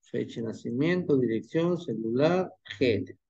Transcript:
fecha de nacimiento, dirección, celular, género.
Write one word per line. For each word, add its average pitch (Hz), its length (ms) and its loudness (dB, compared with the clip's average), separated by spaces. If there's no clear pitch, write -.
fecha 120 400 -6
de 113 80 -4
nacimiento, 147 680 0
dirección, 131 640 0
celular, 131 720 0
género. - 540 0